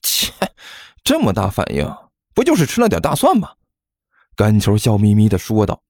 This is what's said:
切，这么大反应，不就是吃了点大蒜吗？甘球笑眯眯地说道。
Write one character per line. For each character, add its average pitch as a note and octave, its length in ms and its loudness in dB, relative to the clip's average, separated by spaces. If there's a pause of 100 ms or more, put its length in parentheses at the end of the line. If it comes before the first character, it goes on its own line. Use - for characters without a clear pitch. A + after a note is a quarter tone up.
切， - 300 -4 (720)
这 D#4 160 0
么 F3 140 2
大 G2 160 -2
反 G#2 240 -4
应， C#2+ 160 -4 (440)
不 A#3+ 100 0
就 D#4 120 2
是 F3+ 100 2
吃 - 160 -4
了 A#3+ 80 2
点 E2+ 120 -2
大 C#3+ 140 -2
蒜 D4 220 2
吗？ G#3 140 -4 (840)
甘 G#2+ 240 2
球 G2+ 180 2
笑 G#2+ 200 0
眯 G#2 180 2
眯 G#2+ 120 4
地 G2 100 2
说 G#2+ 280 0
道。 G2 240 -6